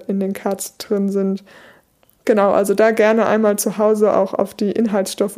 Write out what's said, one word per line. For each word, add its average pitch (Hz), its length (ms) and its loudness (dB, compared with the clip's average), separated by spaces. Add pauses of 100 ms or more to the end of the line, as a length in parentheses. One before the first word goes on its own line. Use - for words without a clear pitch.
in 196 140 -2
den 190 100 -4
Kerzen - 460 -8
drin 202 320 -4
sind. 196 340 -2 (800)
Genau, 202 280 2
also 196 240 2
da 220 160 4
gerne 220 340 2
einmal 208 340 2
zu 185 180 -4
Hause 214 380 2
auch 196 180 0
auf - 200 0
die 202 180 -2
Inhaltsstoffe 202 680 -2